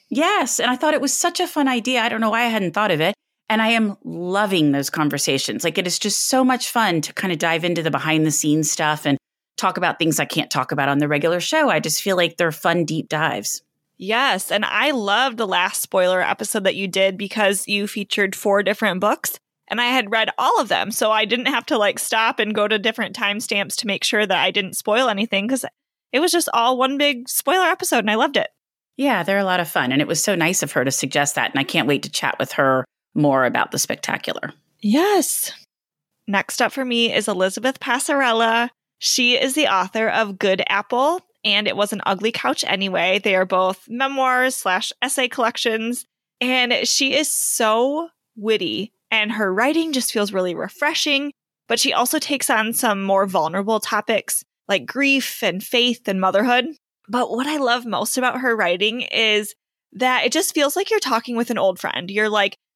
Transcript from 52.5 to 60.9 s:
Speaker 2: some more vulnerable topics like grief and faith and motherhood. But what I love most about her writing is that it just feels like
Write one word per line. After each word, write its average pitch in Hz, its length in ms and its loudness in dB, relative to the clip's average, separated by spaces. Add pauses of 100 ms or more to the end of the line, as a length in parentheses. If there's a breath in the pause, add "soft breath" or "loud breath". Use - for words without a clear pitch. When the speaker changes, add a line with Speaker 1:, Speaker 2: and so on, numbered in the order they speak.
Speaker 2:
some 208 300 0
more 196 240 2
vulnerable 190 540 0
topics - 640 -2 (240)
like - 180 0
grief 277 560 0
and 185 220 -2
faith 240 420 0
and 190 140 -2
motherhood. 240 460 2 (420)
But 247 240 -2
what 254 160 -2
I 302 80 -2
love 247 300 0
most 208 300 -2
about 247 240 0
her 247 140 0
writing 208 460 0
is 214 520 0 (420)
that 254 300 0
it 240 60 4
just 320 240 0
feels 294 220 2
like 381 140 -2